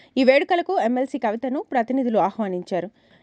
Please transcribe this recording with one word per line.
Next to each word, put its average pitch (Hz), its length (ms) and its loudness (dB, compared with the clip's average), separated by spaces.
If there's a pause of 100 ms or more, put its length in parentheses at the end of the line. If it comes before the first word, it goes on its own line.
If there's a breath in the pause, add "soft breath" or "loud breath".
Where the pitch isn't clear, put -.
(160 soft breath)
ఈ 262 80 4
వేడుకలకు 339 560 2
ఎమ్మెల్సీ 247 380 -2
కవితను 240 440 -4
ప్రతినిధులు 247 560 -2
ఆహ్వానించారు. 180 720 -2 (320 soft breath)